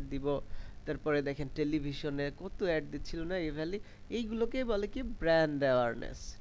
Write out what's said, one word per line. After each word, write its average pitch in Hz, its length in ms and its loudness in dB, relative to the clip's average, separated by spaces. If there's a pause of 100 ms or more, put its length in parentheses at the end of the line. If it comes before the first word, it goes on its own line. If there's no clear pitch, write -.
(100)
দিব, 139 300 0 (460)
তারপরে 147 360 2
দেখেন 139 320 -2
টেলিভিশনে 143 840 0
কত 190 240 -6
অ্যাড 160 280 4
দিচ্ছিল 160 340 -4
না 180 140 -2
ই 160 120 0
ভ্যালি? 160 300 -2 (300)
এইগুলোকেই 233 540 0
বলে 208 220 2
কি 175 160 -4
brand 160 600 4
awareness, 123 800 2